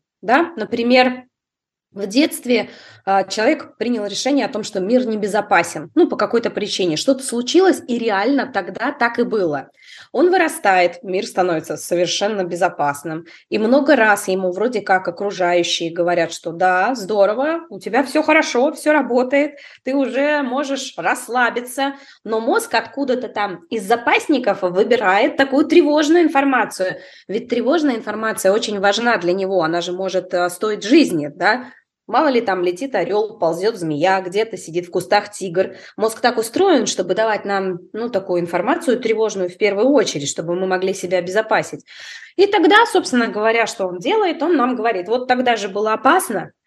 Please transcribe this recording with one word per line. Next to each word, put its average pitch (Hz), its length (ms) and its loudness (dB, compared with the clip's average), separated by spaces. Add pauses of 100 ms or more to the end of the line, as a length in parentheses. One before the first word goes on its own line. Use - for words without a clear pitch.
(220)
да? 285 360 2
Например, 247 680 2 (720)
в 202 140 -8
детстве, 240 640 0 (360)
а, 196 200 2
человек 220 520 -2
принял 220 280 -4
решение 247 400 -2
о 190 40 -6
том, 214 140 -8
что 202 160 -8
мир 226 280 0
небезопасен, 196 880 -2
ну, 311 140 6
по 208 80 -4
какой-то 214 340 0
причине. 185 460 -2
Что-то 269 260 0
случилось, 277 640 2
и 233 120 -2
реально 226 540 0
тогда 196 400 -4
так 240 260 -2
и 240 40 2
было. 185 460 -2 (440)
Он 349 180 4
вырастает, 196 720 2
мир 190 240 -4
становится 165 500 -2
совершенно 190 680 -2
безопасным. 170 800 -4 (240)
И 214 100 -2
много 269 360 4
раз 214 340 4
ему 185 220 -2
вроде 208 300 -2
как 185 260 0
окружающие 175 840 -2
говорят, 170 420 -2
что - 200 -10
да, 185 420 2
здорово, 220 680 0 (100)
у 190 80 -14
тебя 226 240 -2
всё 302 200 0
хорошо, 311 500 2
всё 302 200 0
работает, 277 600 0 (320)
ты 262 100 -2
уже 277 480 0
можешь 262 540 -6
расслабиться. 247 1000 -2 (300)
Но 220 160 -4
мозг 277 340 -2
откуда-то 247 540 -4
там 196 320 -6 (100)
из 214 160 -4
запасников 247 760 2
выбирает 208 760 2
такую 277 280 2
тревожную 320 600 4
информацию. 269 720 0 (320)
Ведь 226 200 -6
тревожная 254 480 0
информация 214 560 -2
очень 214 280 -2
важна 220 360 2
для 175 160 0
него, 190 300 0
она 165 180 0
же 180 120 -8
может, 185 420 -4
э, 175 160 0
стоить 208 320 -4
жизни, 185 520 4
да? 220 320 0 (400)
Мало 285 220 2
ли 233 120 2
там 185 220 -2
летит 180 320 -4
орёл, 202 440 -2
ползёт 180 380 0
змея, 170 440 0
где-то 196 360 -4
сидит 175 300 -8
в - 40 -18
кустах 202 400 0
тигр. 185 440 -4 (220)
Мозг 220 240 -2
так 240 180 2
устроен, 269 480 2
чтобы 185 280 -2
давать 214 300 0
нам, 190 340 -2 (140)
ну, 220 160 -6
такую 185 320 -2
информацию 226 600 0
тревожную 208 480 -2
в - 80 -14
первую 208 340 2
очередь, 165 380 0
чтобы 175 260 -6
мы 185 120 -2
могли 185 260 -2
себя 185 260 -2
обезопасить. 185 680 -2 (520)
И 392 100 6
тогда, 403 300 4 (160)
собственно 247 360 2
говоря, 214 380 2
что 190 200 -4
он 180 120 -8
делает? 349 440 0
Он 330 140 2
нам 247 200 0
говорит: 202 320 -2
"Вот 247 180 0
тогда 247 300 2
же 202 120 -4
было 214 240 -2
опасно". 220 580 2 (160)